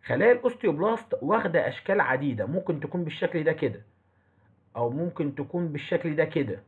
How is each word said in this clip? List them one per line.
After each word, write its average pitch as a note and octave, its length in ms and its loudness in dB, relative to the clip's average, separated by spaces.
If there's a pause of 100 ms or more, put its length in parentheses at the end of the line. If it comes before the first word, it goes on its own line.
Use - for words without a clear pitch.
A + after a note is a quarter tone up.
خلايا F3+ 280 4
الاوستيوبلاست A3+ 880 0
واخده E3+ 460 2
اشكال - 320 0
عديده، C3 460 0
ممكن E3 340 -2
تكون F3 240 -4
بالشكل E3 400 -2
ده D#3+ 80 2
كده، C#3 280 -2 (960)
او A#2+ 140 0
ممكن D3+ 440 -2
تكون E3+ 340 -4
بالشكل D3+ 480 -2
ده D#3+ 80 4
كده C3 440 -2